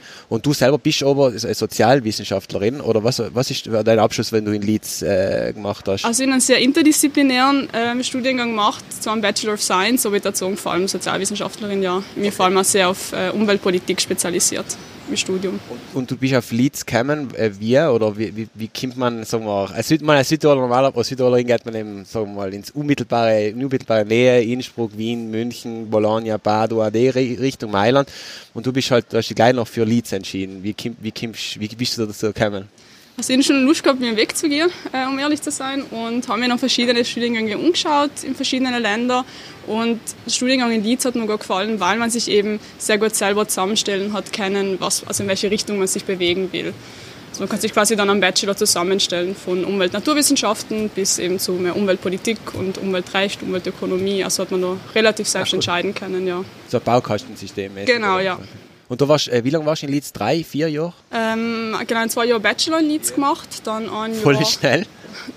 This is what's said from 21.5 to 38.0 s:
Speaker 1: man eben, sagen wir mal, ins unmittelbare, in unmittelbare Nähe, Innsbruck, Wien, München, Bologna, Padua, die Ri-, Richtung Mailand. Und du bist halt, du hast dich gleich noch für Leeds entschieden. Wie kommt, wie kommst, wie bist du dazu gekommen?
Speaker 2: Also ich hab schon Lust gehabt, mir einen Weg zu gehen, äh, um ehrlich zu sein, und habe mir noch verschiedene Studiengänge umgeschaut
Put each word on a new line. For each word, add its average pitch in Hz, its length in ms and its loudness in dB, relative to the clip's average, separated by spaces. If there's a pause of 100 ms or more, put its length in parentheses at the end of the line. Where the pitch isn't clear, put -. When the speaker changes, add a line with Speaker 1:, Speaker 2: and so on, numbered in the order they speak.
Speaker 1:
man 113 100 -8
eben, 107 300 -8
sagen 107 220 -4
wir 101 80 -10
mal, 98 180 -6
ins 101 200 -10
unmittelbare, 117 760 2
in 120 160 -4
unmittelbare 117 400 0
Nähe, 120 380 6
Innsbruck, 117 520 -4
Wien, 113 360 -4
München, 113 580 -6
Bologna, 110 480 2
Padua, 110 540 2
die 117 180 4
Ri-, 127 320 0
Richtung 127 300 -2
Mailand. 120 400 4 (420)
Und 120 140 -8
du 127 80 0
bist 135 160 0
halt, 117 200 4
du 107 60 0
hast 113 120 0
dich 107 80 -8
gleich 127 180 6
noch 117 120 0
für 117 180 0
Leeds 113 280 2
entschieden. 95 500 -6
Wie 101 120 -4
kommt, - 260 -8
wie 107 120 -6
kommst, - 460 -8
wie 107 100 -4
bist 117 280 -4
du 117 80 0
dazu 104 220 -4
gekommen? 104 420 -2 (480)
Speaker 2:
Also 247 160 -2
ich 254 60 6
hab 277 60 6
schon 277 200 4
Lust 302 200 4
gehabt, 269 160 4
mir 247 80 0
einen 220 80 -2
Weg 226 200 0
zu 339 120 0
gehen, 302 200 2 (240)
äh, 262 140 -2
um 269 140 -2
ehrlich 294 200 0
zu 294 120 -6
sein, 269 300 -6
und 226 440 -6
habe 220 140 -2
mir 247 80 0
noch 240 100 2
verschiedene 240 460 2
Studiengänge 233 520 -2
umgeschaut 302 540 2 (140)